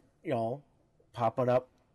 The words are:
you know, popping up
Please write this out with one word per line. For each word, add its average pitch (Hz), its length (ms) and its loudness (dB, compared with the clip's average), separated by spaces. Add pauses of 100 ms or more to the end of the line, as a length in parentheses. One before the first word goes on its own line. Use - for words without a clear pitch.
(240)
you 175 80 -6
know, 120 300 -2 (520)
popping 120 360 0
up 127 200 2 (260)